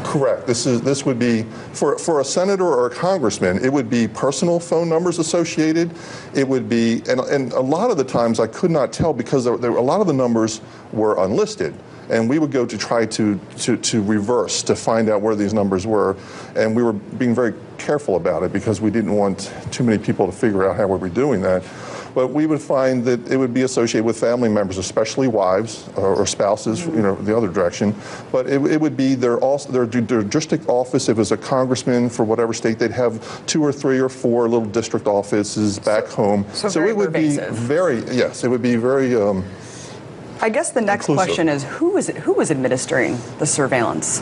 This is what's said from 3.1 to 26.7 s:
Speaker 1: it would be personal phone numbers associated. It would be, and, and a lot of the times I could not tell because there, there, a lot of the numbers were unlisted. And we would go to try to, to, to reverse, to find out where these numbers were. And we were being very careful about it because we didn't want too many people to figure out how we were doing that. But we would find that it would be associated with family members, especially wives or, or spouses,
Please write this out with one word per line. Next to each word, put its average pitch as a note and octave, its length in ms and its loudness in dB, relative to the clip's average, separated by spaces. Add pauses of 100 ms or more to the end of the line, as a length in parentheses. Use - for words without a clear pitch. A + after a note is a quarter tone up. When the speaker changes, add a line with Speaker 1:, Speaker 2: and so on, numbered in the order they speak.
Speaker 1:
it C3 80 2
would C3 180 0
be A#2 180 2
personal E3+ 520 0
phone E3+ 300 0
numbers E3+ 300 0
associated. E3 760 0 (400)
It C#3 140 2
would B2+ 200 0
be, A#2 400 2
and, C3 120 2
and C3+ 320 0
a C3+ 80 0
lot D#3+ 320 0
of F3+ 60 0
the C3 80 0
times A#2 340 0
I A2+ 80 2
could E3 240 -2
not C#3 220 0
tell D#3+ 200 0
because A#2+ 300 0
there, A#2+ 140 0
there, A#2+ 140 0
a G#2 100 2
lot D#3 200 2
of G3 60 2
the D3+ 60 2
numbers A#2 480 0 (320)
were G#2+ 300 2
unlisted. A2 520 -2 (340)
And A2+ 180 2
we D3 120 2
would D3 120 0
go B2+ 140 2
to A#2 100 -8
try A2+ 300 0
to, G#2+ 340 0 (200)
to, A#2 180 0
to A2+ 240 -2
reverse, G#2+ 640 0
to - 120 2
find A2+ 340 2
out G#2 120 2
where G#2+ 140 2
these G2+ 180 0
numbers G2 320 0
were. G2 320 2 (380)
And A2 200 2
we A#2+ 60 2
were A#2 120 2
being A2+ 420 -2
very A#2 180 2 (240)
careful - 380 -2
about E2+ 260 0
it F3+ 100 -2
because G2 300 -2
we G#2+ 80 2
didn't G#2 240 0
want G2+ 400 0 (160)
too - 140 -4
many A2 200 4
people G#2+ 220 2
to F2+ 60 -2
figure G2 360 2
out F2+ 80 2
how G2+ 120 0
we F#2+ 100 2
were F2+ 120 -4
doing A#2+ 320 0
that. F#2 200 2 (540)
But C3 140 2
we D3+ 180 0
would D3+ 120 0
find C3 460 2
that B2 260 0
it C3 60 2
would C3 160 0
be C3 80 2
associated A#2+ 420 2
with A2+ 160 0
family A#2+ 300 2
members, G2 300 0
especially A2 480 0
wives G#2 680 0
or, G2 200 2
or G2 100 2
spouses, G#2+ 580 0